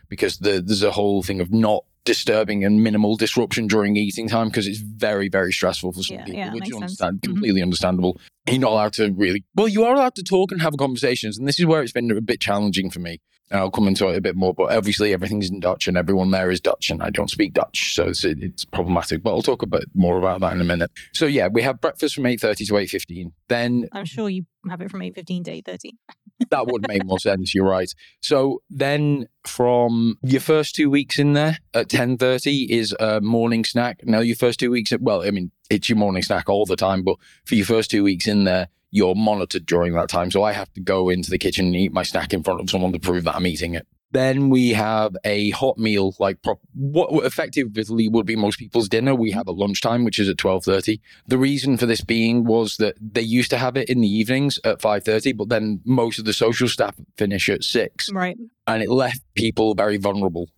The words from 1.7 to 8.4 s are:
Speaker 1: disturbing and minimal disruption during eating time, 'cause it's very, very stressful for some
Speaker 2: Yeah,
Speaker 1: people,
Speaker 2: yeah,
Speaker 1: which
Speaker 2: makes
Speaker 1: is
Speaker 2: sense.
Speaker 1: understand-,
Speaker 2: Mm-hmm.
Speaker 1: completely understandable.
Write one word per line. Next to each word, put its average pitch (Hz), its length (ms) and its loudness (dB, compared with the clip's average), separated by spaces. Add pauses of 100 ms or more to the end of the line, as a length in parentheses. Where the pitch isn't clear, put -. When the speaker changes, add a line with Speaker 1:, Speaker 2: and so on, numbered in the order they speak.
Speaker 1:
disturbing 107 640 0
and 107 180 6
minimal 107 320 2
disruption 113 520 0
during 104 280 2
eating 104 320 -2
time, 113 240 0
'cause 101 160 -2
it's 104 120 -6
very, 104 500 -4
very 92 240 0
stressful 92 400 -2
for 92 100 -10
some 92 140 -8
Speaker 2:
Yeah, - 80 -16
Speaker 1:
people, - 140 -10
Speaker 2:
yeah, 185 140 -8
Speaker 1:
which 113 100 -8
Speaker 2:
makes - 100 -10
Speaker 1:
is 110 60 -10
Speaker 2:
sense. - 20 -8 (200)
Speaker 1:
understand-, 92 200 -4
Speaker 2:
Mm-hmm. - 120 -6
Speaker 1:
completely 107 280 0
understandable. 90 580 0 (300)